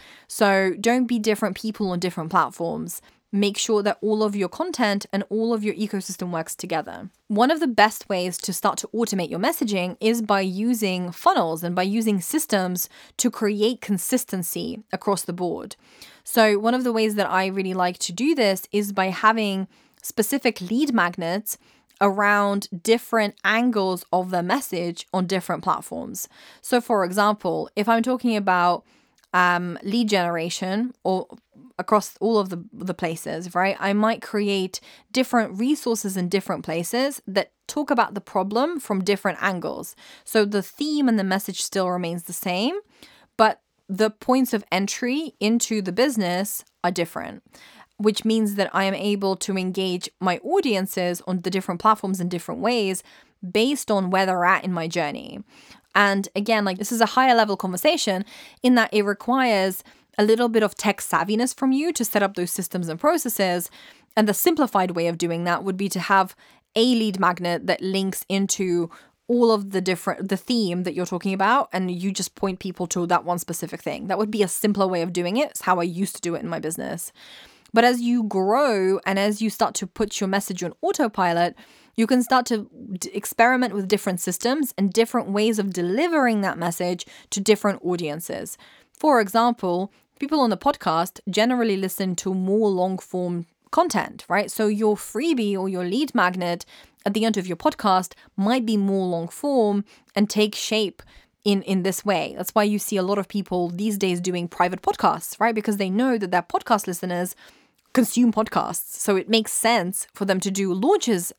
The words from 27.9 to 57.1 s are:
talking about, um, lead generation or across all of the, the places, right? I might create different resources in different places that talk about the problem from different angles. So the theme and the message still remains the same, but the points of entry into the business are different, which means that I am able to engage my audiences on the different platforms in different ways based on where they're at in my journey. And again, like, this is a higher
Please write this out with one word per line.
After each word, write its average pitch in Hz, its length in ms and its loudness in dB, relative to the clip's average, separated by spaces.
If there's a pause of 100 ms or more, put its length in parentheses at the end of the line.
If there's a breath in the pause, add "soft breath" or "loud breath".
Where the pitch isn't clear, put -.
talking 247 320 0
about, 180 480 2 (500 soft breath)
um, 175 480 2
lead 220 280 0
generation 185 840 0 (120)
or 185 220 0 (520)
across 202 400 0
all 226 180 2
of 190 120 0
the, 175 140 -8 (100)
the 185 200 -6
places, 165 600 -6
right? 190 240 2
I 196 140 0
might 214 280 2
create 196 580 -2 (320 loud breath)
different 226 460 0
resources 226 600 -2
in 180 120 -2
different 180 340 -2
places 233 600 -2
that 202 260 -2 (160)
talk 294 220 -2
about 233 240 2
the 202 80 -8
problem 233 580 -2
from 190 240 -2
different 190 380 -2
angles. 175 540 -4 (280 loud breath)
So 214 220 2
the 208 160 0
theme 294 460 0
and 233 100 4
the 196 60 0
message 190 400 -2
still 185 260 0
remains 175 340 -4
the 180 100 -12
same, 202 420 -2 (640 soft breath)
but 214 240 4 (260)
the 202 220 2
points 254 440 0
of 208 180 -2
entry 240 680 -2
into 220 420 0
the 190 100 -4
business 202 720 0 (200)
are 180 80 2
different, - 500 -6 (560 loud breath)
which 208 280 0
means 220 300 2
that 202 180 0
I 196 100 0
am 196 100 0
able 196 440 0
to 190 200 -4
engage 185 520 -2 (100)
my 185 200 0
audiences 196 840 0
on 185 160 -2
the 185 80 -6
different 185 320 -4
platforms 202 380 2
in 180 100 -4
different 175 320 -8
ways 208 400 0 (480 soft breath)
based 247 400 0
on 190 220 0
where 190 140 4
they're 185 200 2
at 185 180 4
in 185 100 -2
my 165 140 -4
journey. 165 520 -6 (540 loud breath)
And 196 420 4
again, 208 280 0
like, 185 140 -2
this 208 140 -6
is 233 100 0
a 233 60 4
higher 254 280 4